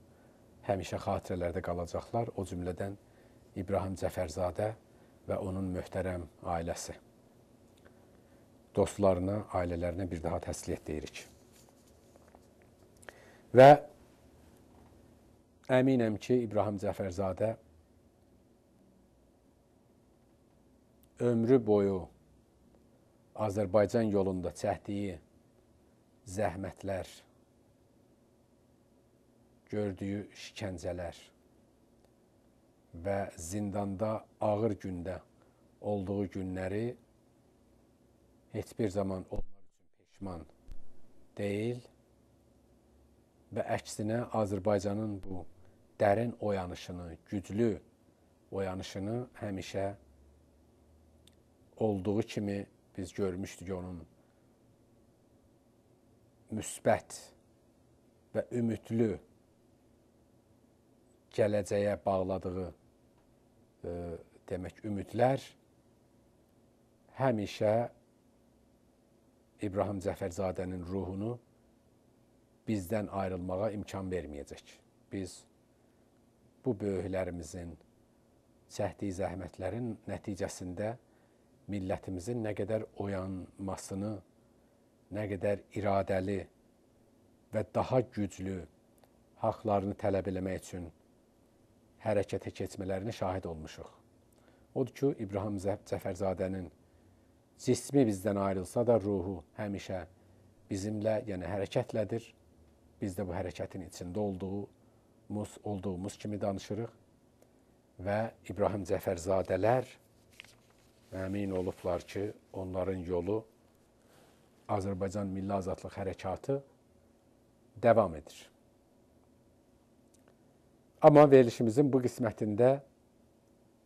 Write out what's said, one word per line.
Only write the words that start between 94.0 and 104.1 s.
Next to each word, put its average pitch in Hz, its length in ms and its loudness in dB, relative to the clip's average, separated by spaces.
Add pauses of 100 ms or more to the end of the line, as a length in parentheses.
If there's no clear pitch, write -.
Odur 127 180 -2
ki, 139 240 2
İbrahim 101 420 -4
Zə-, 98 280 -2
Cəfərzadənin 92 800 -2 (920)
cismi 127 460 4
bizdən 101 320 0
ayrılsa 98 460 0
da 117 140 8
ruhu 95 420 -2 (160)
həmişə 98 460 -6 (640)
bizimlə, 107 540 0
yəni 92 260 -6
hərəkətlədir. 107 840 -2 (640)
Biz 95 180 -4
də 95 140 -4
bu 87 80 -6
hərəkətin 92 500 -6
içində 90 340 -8